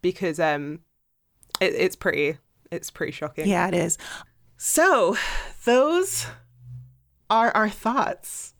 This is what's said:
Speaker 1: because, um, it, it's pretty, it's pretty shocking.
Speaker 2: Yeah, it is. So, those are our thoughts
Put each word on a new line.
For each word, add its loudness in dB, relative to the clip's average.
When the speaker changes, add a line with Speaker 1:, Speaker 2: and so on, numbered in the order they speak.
Speaker 1:
because, -2
um, 0
it, 2
it's 0
pretty, -2
it's -8
pretty -6
shocking. -6
Speaker 2:
Yeah, 2
it -2
is. 0
So, 4
those 2
are 4
our 2
thoughts -4